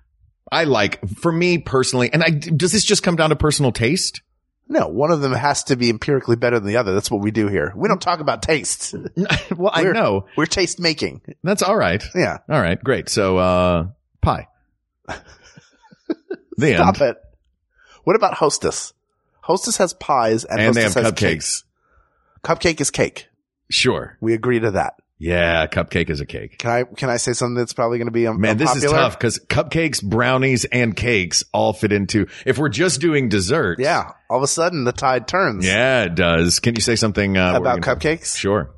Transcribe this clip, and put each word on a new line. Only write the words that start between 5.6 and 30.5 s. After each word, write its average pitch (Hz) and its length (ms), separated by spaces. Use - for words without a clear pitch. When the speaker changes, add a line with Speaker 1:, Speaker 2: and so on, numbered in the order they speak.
Speaker 2:
to 135 120
be 120 120
empirically 120 480
better 120 240
than 98 80
the 104 80
other. 107 160
That's 101 180
what 104 120
we 107 80
do 107 180
here. 92 260
We 180 140
don't 190 140
talk 175 180
about 127 220
tastes. - 580
Speaker 1:
<laughs> 143 40
Well, 180 160
I 165 120
Speaker 2:
We're, 185 100
Speaker 1:
know. 107 320
Speaker 2:
we're 151 100
taste - 320
making. 151 440
Speaker 1:
That's 196 200
all 196 140
right. 95 260
Speaker 2:
Yeah. 131 240
Speaker 1:
All 147 100
right. 95 220
Great. 110 260
So, 95 300
uh, 90 480
pie. - 260
Speaker 2:
<laughs> - 60
Speaker 1:
The 135 160
Speaker 2:
Stop 185 260
Speaker 1:
end. 131 120
Speaker 2:
it. - 40
What 185 120
about 220 180
Hostess? - 580
Hostess 196 360
has 185 160
pies 113 500
and 104 160
Speaker 1:
And 113 140
they 117 80
Speaker 2:
Hostess 101 120
Speaker 1:
have 117 100
Speaker 2:
has 110 100
Speaker 1:
cupcakes. - 40
Speaker 2:
cakes. 82 460
Cupcake 165 380
is - 80
cake. - 380
Speaker 1:
Sure. - 500
Speaker 2:
We 113 140
agree 117 260
to 110 120
that. 87 220
Speaker 1:
Yeah, 85 460
cupcake 85 440
is 73 100
a 69 60
cake. - 320
Speaker 2:
Can 117 120
I, 123 140
can - 260
I 120 60
say 123 160
something 120 240
that's 120 160
probably 120 260
gonna 117 140
be, 117 160
um, 110 120
Speaker 1:
Man, 107 160
this 135 200
is 131 80
Speaker 2:
unpopular? 147 180
Speaker 1:
tough 120 160
'cause 113 200
cupcakes, 160 540
brownies, 123 640